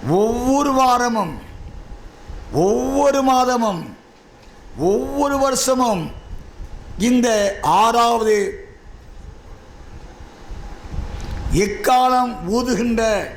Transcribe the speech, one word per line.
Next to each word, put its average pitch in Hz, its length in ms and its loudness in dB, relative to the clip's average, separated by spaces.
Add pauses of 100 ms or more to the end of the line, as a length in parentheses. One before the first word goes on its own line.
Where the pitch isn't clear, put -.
ஒவ்வொரு 247 640 2
வாரமும் 240 640 2 (1120)
ஒவ்வொரு 262 720 2
மாதமும் 240 720 0 (840)
ஒவ்வொரு 269 600 0
வருஷமும் 254 720 2 (880)
இந்த 220 640 2
ஆறாவது 220 1040 2 (2750)
எக்காளம் 254 840 2 (140)
ஊதுகின்ற 226 880 0